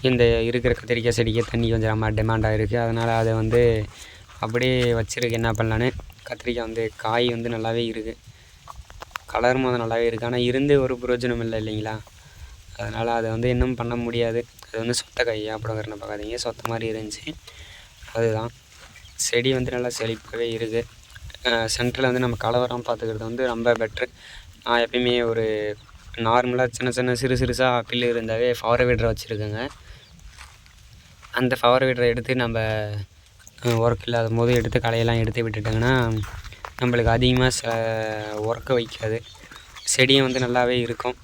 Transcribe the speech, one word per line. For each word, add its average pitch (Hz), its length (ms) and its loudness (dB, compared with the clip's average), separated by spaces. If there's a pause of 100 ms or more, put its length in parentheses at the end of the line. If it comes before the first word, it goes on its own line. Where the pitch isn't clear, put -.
இந்த 117 400 4
இருக்கிற 120 320 2
கத்திரிக்காய் 120 420 0
செடிக்கு 113 280 2
தண்ணி 117 260 0
கொஞ்சம் 110 200 2
ரொம்ப 110 220 0
டிமாண்ட் 110 340 2
ஆயிருக்கு. 107 300 2
அதனால 117 400 2
அதை 113 160 2
வந்து 110 280 4 (800)
அப்படியே 123 540 2
வச்சிருக்கு 117 360 -2
என்ன 117 200 0
பண்ணலான்னு. 110 360 2 (380)
கத்திரிக்காய் 120 420 -6
வந்து 113 300 -4
காய் 117 320 2
வந்து 117 200 -2
நல்லாவே 117 380 -2
இருக்கு, 113 260 -6 (1120)
கலரும் 123 360 2
வந்து 123 180 2
நல்லாவே 117 260 0
இருக்கு. 113 200 -2
ஆனா 123 100 -2
இருந்து 127 440 2
ஒரு 131 160 2
பிரயோஜனம் 123 440 0
இல்ல 113 200 -2
இல்லைங்களா? 107 340 -4 (840)
அதனால 113 360 -4
அதை 113 180 0
வந்து 117 180 0
இன்னும் 127 260 2
பண்ண 120 220 -4
முடியாது. 117 440 -2 (200)
அது - 180 -10
வந்து 117 160 -2
சொத்த - 300 -4
காய், 110 240 -4
அப்புறம் 110 280 -6
வேற 107 100 -6
என்ன 107 120 -12
பார்க்காதீங்க, 104 400 -8
சொத்த 117 300 -6
மாதிரி 113 200 -4
இருந்துச்சு. 110 380 -8 (840)
அதுதான். 113 380 0 (680)
செடி 120 360 0
வந்து 127 180 0
நல்லா 123 180 -2
செழிப்பாவே 117 600 -4
இருக்கு. 113 320 -2 (640)
அஹ், 117 240 2
சென்டர்ல 123 320 -2
வந்து 127 200 2
நம்ம 120 180 0
களை 120 220 0
வராம 123 240 -2
பார்த்துக்கிறது 113 340 -4
வந்து 117 280 -4
ரொம்ப 117 260 2
பெட்ரு. 113 360 -2 (520)
நான் 120 200 2
எப்பயுமே 123 440 2
ஒரு 113 220 0 (680)
நார்மலா 123 540 4
சின்ன 123 200 -4
சின்ன 127 240 0
சிறு 127 220 0
சிறுசா 123 480 2
பில்லு 120 220 -2
இருந்தாவே 117 540 0
பவர் 120 240 2
வீடரை 117 240 2
வச்சிருக்கேங்க. 107 540 -4 (1700)
அந்த 123 280 2
பவர் 123 220 6
வீடரை 123 260 2
எடுத்து 117 260 0
நம்ம, 117 240 0 (1000)
அஹ், 117 180 2
ஒர்க் 117 260 2
இல்லாத 117 240 0
போது 117 260 2
எடுத்து 113 240 2
களையெல்லாம் 117 400 2
எடுத்து 113 240 0
விட்டுட்டோங்கன்னா 110 500 0 (840)
நம்மளுக்கு 120 300 0
அதிகமா 127 420 4
ச-, 120 240 -2 (680)
ஒர்க்கை 117 340 -2
வைக்காது. 113 420 -2 (680)
செடியும் 135 380 4
வந்து 127 180 0
நல்லாவே 123 380 2
இருக்கும். 120 460 -4